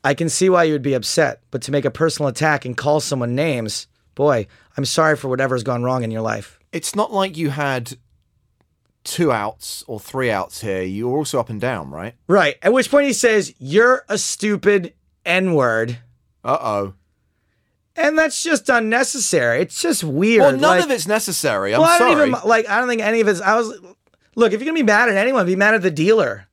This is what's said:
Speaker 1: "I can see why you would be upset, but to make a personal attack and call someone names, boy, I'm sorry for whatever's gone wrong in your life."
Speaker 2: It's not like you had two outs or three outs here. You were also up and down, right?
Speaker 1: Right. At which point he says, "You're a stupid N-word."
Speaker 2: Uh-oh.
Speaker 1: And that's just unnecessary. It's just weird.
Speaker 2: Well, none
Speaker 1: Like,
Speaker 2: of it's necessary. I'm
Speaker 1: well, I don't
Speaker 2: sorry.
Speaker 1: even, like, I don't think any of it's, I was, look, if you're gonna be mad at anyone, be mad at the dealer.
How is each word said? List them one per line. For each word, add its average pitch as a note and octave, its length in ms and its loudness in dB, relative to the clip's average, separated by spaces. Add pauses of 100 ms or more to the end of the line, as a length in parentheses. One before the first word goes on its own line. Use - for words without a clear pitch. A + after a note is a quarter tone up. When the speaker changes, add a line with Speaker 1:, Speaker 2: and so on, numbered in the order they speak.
Speaker 1:
"I C#3 120 0
can E3 140 -4
see F#3 200 2
why F3 160 4
you D#3 80 0
would C#3+ 80 -2
be C3+ 140 0
upset, C3 460 -2 (100)
but C3 100 -6
to - 100 -8
make C#3+ 140 0
a C3+ 60 0
personal D3+ 360 -2
attack D3 380 0
and B2 100 -8
call D3 240 0
someone B2 360 -4
names, B2+ 520 -4 (280)
boy, C3+ 320 0 (280)
I'm C#3 100 -4
sorry D#3 300 2
for C#3 140 -8
whatever's B2+ 340 -2
gone A#2+ 200 -4
wrong B2+ 200 -2
in A2+ 80 -6
your A2 100 -6
life." A2 380 -8 (120)
Speaker 2:
It's - 240 -10
not G#3+ 180 -4
like F#3+ 240 -4
you D#3+ 140 -2
had C3+ 460 -6 (1080)
two E3 260 0
outs - 560 -6
or A2+ 120 -10
three C3 300 -4
outs G2 320 -4
here. F#2+ 200 -4
You G2+ 280 -6
were C3 80 -2
also D3 220 -2
up A2+ 100 -6
and G#2+ 100 -10
down, G2+ 300 -6
right? E2+ 260 -14 (120)
Speaker 1:
Right. E3+ 340 2
At G3+ 120 2
which C4 180 2
point C#4+ 160 4
he C4 60 0
says, G#3+ 460 2
"You're A3+ 500 2
a G#3 80 -2
stupid G3+ 760 0 (320)
N-word." C3 720 0 (460)
Speaker 2:
Uh-oh. G#2+ 500 -2 (1000)
Speaker 1:
And D#4 220 0
that's D#4+ 240 0
just - 280 -2
unnecessary. A3 920 0
It's - 200 -6
just E4 220 -2
weird. F#3 380 2
Speaker 2:
Well, C#4 100 6
none C4 100 -2
Speaker 1:
Like, E4 220 4
Speaker 2:
of D4 80 -2
it's F3+ 160 -2
necessary. C3 680 -2
I'm D4 60 4
Speaker 1:
well, E4 80 6
I E4+ 100 4
don't B3+ 180 4
Speaker 2:
sorry. D4 120 4
Speaker 1:
even, B3+ 140 -4
like, A3 240 2
I G#3+ 120 0
don't B3+ 80 -2
think A#3 140 -2
any A3 200 0
of G3+ 60 4
it's, G3 120 0
I G3 160 2
was, A3+ 160 -2 (640)
look, A3 160 4
if G#3 80 -2
you're B3+ 60 -8
gonna D#4 80 -2
be D#4+ 100 0
mad G#3+ 260 4
at G3+ 60 0
anyone, A3 300 2
be F3+ 100 0
mad G#3 200 4
at G3+ 80 0
the F3+ 80 0
dealer. D#3 600 0